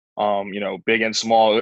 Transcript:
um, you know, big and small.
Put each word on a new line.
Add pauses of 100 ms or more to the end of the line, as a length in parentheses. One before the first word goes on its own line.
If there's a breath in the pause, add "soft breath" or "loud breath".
(180)
um,
you
know,
big
and
small.